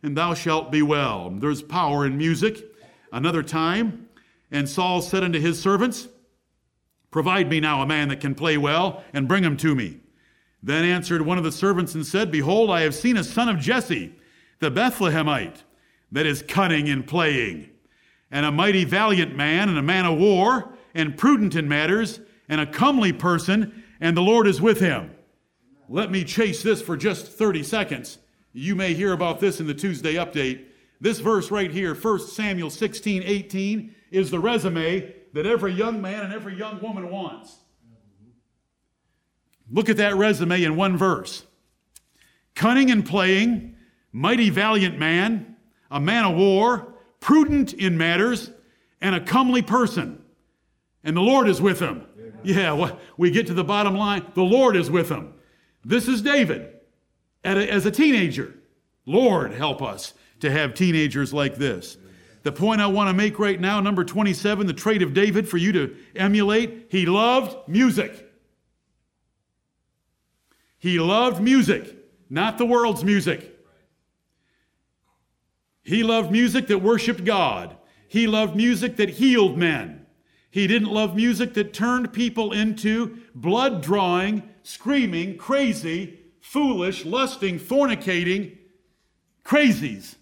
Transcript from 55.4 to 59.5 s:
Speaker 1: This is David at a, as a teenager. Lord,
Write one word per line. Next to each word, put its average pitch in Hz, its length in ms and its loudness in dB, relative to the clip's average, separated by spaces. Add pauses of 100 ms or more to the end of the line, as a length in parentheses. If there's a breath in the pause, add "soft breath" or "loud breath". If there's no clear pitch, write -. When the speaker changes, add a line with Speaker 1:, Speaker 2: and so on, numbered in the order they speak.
Speaker 1:
This 226 240 0
is 233 140 0
David 262 480 0 (760)
at 196 140 0
a, 202 120 -2
as 202 160 0
a 214 40 2
teenager. 208 640 0 (500)
Lord, 165 480 2